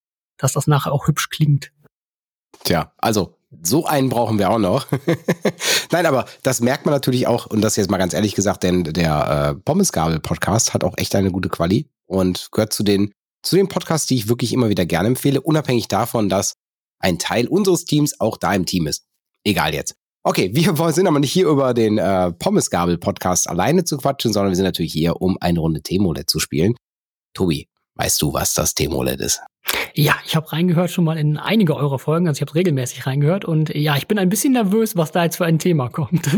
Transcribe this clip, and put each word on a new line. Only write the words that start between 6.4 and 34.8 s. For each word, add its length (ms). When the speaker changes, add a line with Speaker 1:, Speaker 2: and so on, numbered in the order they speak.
Speaker 2:
das 180
merkt 260
man 60
natürlich 360
auch, 180
und 140
das 160
jetzt 120
mal 100
ganz 160
ehrlich 200
gesagt, 300
denn 180
der, 760
äh, 40
Pommesgabel-Podcast 1120
hat 80
auch 140
echt 180
eine 160
gute 200
Quali 360
und 440
gehört 220
zu 100
den, 300
zu 120
den 140
Podcasts, 400
die 80
ich 120
wirklich 240
immer 180
wieder 160
gerne 200
empfehle, 340
unabhängig 460
davon, 420
dass 260
ein 220
Teil 260
unseres 380
Teams 340
auch 200
da 140
im 140
Team 220
ist. 160
Egal 280
jetzt. 220
Okay, 300
wir 120
<laughs> 120
wollen, 160
sind 120
aber 140
nicht 120
hier, 140
über 260
den, 260
äh, 340
Pommesgabel-Podcast 1160
alleine 360
zu 140
quatschen, 340
sondern 180
wir 60
sind 80
natürlich 280
hier, 300
um 180
eine 200
Runde 220
Themenroulette 440
zu 140
spielen. 340
Tobi, 340
weißt 260
du, 120
was 220
das 200
Themenroulette 480
ist? 180
Speaker 1:
Ja, 200
ich 120
hab 160
reingehört 380
schon 140
mal 120
in 220
einige 360
eurer 240
Folgen, 300
also 100
ich 40
hab's 120
regelmäßig 520
reingehört 400
und 280
ja, 220
ich 100
bin 120
ein 100
bisschen 240
nervös, 420